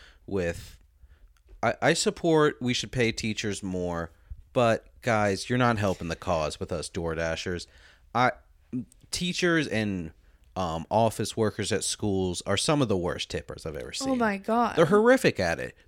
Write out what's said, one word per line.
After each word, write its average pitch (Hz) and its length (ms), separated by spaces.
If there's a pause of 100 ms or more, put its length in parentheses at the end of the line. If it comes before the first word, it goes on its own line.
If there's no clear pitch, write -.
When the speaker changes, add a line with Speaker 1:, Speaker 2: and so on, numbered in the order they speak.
(260)
Speaker 1:
with. 87 520 (840)
I, 113 200
I 143 100
support 160 680
we 123 120
should - 200
pay 117 200
teachers 107 500
more, 87 480 (420)
but 117 340 (160)
guys, 104 480
you're 123 80
not 120 200
helping 92 300
the 82 80
cause 78 420
with - 140
us 80 160
DoorDashers. 82 800 (480)
I, 120 180 (800)
teachers 175 560
and, 98 460 (420)
um, 82 360
office 110 460
workers 104 360
at 101 120
schools 95 640
are 101 100
some 147 260
of 120 60
the 104 80
worst 87 340
tippers - 360
I've 76 100
ever 64 240
Speaker 2:
Oh 269 60
Speaker 1:
seen. 262 120
Speaker 2:
my 214 200
God. 220 380
Speaker 1:
They're 165 100
horrific 214 540
at 82 200
it. 64 160 (120)